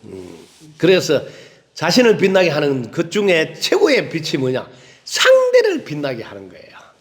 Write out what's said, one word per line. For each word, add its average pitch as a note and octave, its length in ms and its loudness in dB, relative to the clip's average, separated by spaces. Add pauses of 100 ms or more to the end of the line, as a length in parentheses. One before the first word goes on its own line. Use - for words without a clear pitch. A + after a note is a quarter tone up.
음, F#2 340 -18 (400)
그래서 D#3+ 460 2 (500)
자신을 G3 440 2
빛나게 F#3 320 2
하는 C#3 420 -2
것 E3 180 -6
중에 E3+ 440 0
최고의 C#4+ 560 0
빛이 D#3 320 -6
뭐냐? B2+ 260 -4 (380)
상대를 B4 800 2
빛나게 C#3 380 -8
하는 G2 260 -18
거예요. - 240 -20 (280)